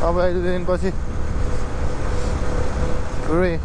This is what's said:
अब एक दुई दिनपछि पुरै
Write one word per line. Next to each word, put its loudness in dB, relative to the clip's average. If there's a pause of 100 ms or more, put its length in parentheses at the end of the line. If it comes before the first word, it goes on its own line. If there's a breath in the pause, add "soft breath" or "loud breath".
अब 2
एक 2
दुई 0
दिनपछि 0 (2500)
पुरै 2